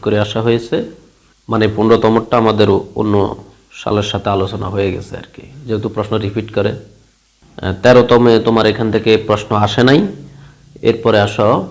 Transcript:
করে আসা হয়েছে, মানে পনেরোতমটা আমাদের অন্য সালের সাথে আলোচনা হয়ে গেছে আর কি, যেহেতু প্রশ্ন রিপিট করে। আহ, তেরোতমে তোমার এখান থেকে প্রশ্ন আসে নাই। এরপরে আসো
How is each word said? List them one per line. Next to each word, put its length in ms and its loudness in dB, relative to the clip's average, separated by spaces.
করে 160 0
আসা 240 -2
হয়েছে, 420 -2
মানে 280 0
পনেরোতমটা 600 2
আমাদের 340 2
অন্য 420 -2
সালের 200 -2
সাথে 280 -6
আলোচনা 380 -4
হয়ে 240 -2
গেছে 240 -12
আর 180 -18
কি, 80 -20
যেহেতু 220 -6
প্রশ্ন 300 -6
রিপিট 360 -6
করে। 180 -2
আহ, 1000 -14
তেরোতমে 560 6
তোমার 280 2
এখান 260 -2
থেকে 240 2
প্রশ্ন 400 -2
আসে 260 0
নাই। 240 4
এরপরে 380 2
আসো 500 0